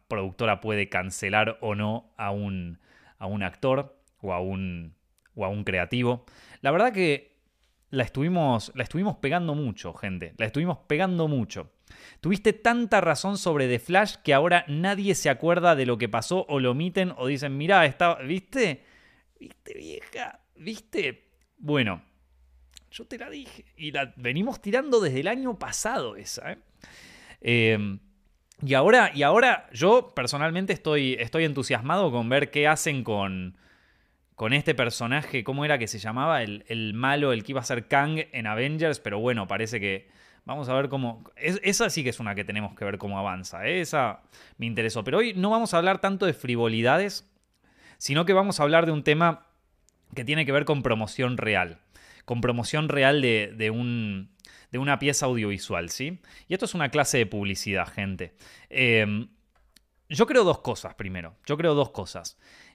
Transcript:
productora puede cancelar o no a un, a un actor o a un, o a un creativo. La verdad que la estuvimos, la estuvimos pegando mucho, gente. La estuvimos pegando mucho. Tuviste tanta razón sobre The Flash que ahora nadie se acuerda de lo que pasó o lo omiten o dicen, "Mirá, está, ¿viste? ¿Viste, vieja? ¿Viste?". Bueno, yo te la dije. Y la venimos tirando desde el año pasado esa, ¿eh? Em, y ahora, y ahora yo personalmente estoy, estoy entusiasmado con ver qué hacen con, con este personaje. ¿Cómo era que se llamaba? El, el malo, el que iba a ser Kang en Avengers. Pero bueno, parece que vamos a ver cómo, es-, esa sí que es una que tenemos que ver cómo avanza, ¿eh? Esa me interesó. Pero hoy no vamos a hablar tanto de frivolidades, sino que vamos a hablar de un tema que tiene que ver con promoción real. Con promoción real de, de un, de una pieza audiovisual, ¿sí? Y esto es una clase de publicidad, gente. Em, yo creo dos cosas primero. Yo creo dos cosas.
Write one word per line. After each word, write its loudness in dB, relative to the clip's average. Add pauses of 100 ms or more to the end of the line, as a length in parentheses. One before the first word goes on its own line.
productora -2
puede -2
cancelar 0
o -2
no -4
a -6
un, -6 (400)
a -10
un -4
actor -2 (180)
o -6
a -2
un, -6 (400)
o -6
a -2
un -4
creativo. 0 (340)
La 0
verdad 4
que -2 (520)
la 0
estuvimos, 0
la -4
estuvimos -4
pegando -2
mucho, -6
gente. -8
La -2
estuvimos -2
pegando 0
mucho. -4 (480)
Tuviste 2
tanta 2
razón 0
sobre 0
The 2
Flash 2
que 2
ahora 4
nadie 0
se 0
acuerda 4
de 0
lo 2
que -2
pasó -2
o 0
lo 2
omiten -2
o -4
dicen, -4
"Mirá, 6
está, 2
¿viste? -4 (560)
¿Viste, -20
vieja? -14 (160)
¿Viste?". -8 (260)
Bueno, -2 (880)
yo -18
te -14
la -14
dije. -16 (120)
Y -10
la -4
venimos -2
tirando 2
desde 0
el -2
año -4
pasado -6
esa, -12
¿eh? -14 (800)
Em, 2 (600)
y 0
ahora, 8
y 0
ahora 4
yo 4
personalmente -2
estoy, 0
estoy 0
entusiasmado 0
con -2
ver 2
qué 2
hacen 0
con, -4 (800)
con -2
este 2
personaje. -2
¿Cómo -4
era 2
que -4
se -8
llamaba? -2
El, -8
el -4
malo, 0
el -2
que -10
iba -4
a -8
ser -4
Kang 2 (140)
en -6
Avengers. -2
Pero -6
bueno, -2
parece -4
que -4 (360)
vamos -8
a -2
ver 0
cómo, -6 (120)
es-, -2
esa 2
sí -4
que 0
es -6
una -4
que -6
tenemos -6
que -8
ver -4
cómo -6
avanza, -6
¿eh? -2
Esa -2 (340)
me -8
interesó. -2
Pero 0
hoy 0
no 0
vamos 0
a 4
hablar 2
tanto 0
de 2
frivolidades, 0 (680)
sino 0
que 4
vamos 4
a 2
hablar 6
de 2
un -2
tema 2 (720)
que -6
tiene 0
que 0
ver 4
con 0
promoción -2
real. 0 (440)
Con -4
promoción 0
real 4
de, 2
de 0
un, -4 (400)
de -6
una 0
pieza 0
audiovisual, -2
¿sí? -8 (260)
Y -6
esto -2
es -6
una 0
clase 2
de 4
publicidad, -4
gente. -8 (340)
Em, 2 (800)
yo 2
creo 4
dos 2
cosas -8
primero. -10 (100)
Yo -2
creo 2
dos 0
cosas. -12 (360)